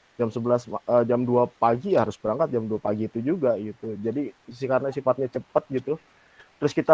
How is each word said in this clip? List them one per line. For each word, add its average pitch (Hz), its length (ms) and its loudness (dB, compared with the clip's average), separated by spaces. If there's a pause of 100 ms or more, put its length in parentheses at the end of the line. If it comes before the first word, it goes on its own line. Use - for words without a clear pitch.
(180)
Jam 113 160 -2
sebelas, 120 320 0
eh, 117 400 2
jam 123 160 2
dua 123 240 4
pagi 123 480 0
ya 127 80 6
harus 107 160 -2
berangkat 139 320 0
jam 113 160 -2
dua 107 160 -4
pagi 107 240 -2
itu 117 160 -6
juga 135 320 0
gitu. 107 480 -8
Jadi 113 320 -4 (160)
si-, 123 160 -8
karena 131 240 0
sifatnya 131 400 0
cepet - 340 -2 (140)
gitu. 135 160 -2 (640)
Terus 147 160 -2
kita 160 200 2